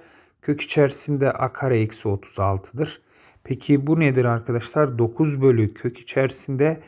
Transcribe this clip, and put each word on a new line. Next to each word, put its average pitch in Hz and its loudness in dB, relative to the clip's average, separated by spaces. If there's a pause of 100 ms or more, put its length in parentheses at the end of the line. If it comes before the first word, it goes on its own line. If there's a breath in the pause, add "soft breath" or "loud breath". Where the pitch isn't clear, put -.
(420 soft breath)
Kök 147 -2
içerisinde 139 0
A 127 -4
kare 123 0
eksi 107 -4
otuz - -6
altıdır. 98 -4 (440 soft breath)
Peki 139 0
bu 160 2
nedir 131 4
arkadaşlar? 120 -2
Dokuz 135 0
bölü 117 4
kök - -8
içerisinde, 139 -2